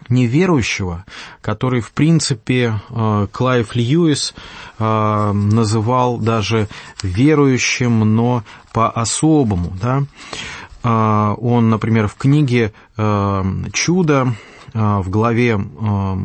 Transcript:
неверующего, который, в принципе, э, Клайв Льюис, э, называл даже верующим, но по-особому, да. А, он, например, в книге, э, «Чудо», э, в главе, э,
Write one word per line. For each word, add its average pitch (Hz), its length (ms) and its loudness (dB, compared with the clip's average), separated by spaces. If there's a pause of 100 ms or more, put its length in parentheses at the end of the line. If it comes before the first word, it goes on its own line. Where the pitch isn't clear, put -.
неверующего, 123 1000 0 (340)
который, 123 400 -2
в - 120 -10
принципе, 131 800 0 (160)
э, 107 420 0
Клайв 123 420 0
Льюис, 143 600 0 (440)
э, 107 540 0
называл 113 840 2
даже 110 500 0 (340)
верующим, 120 1120 2
но 120 300 0 (300)
по-особому, 113 1040 0
да. 131 220 0 (800)
А, 110 520 2
он, 117 360 2
например, 110 380 2
в - 80 -10
книге, 123 580 2 (240)
э, 101 460 0 (280)
«Чудо», 147 640 0 (400)
э, 104 240 0
в 92 100 -2
главе, 113 500 0
э, 98 680 -2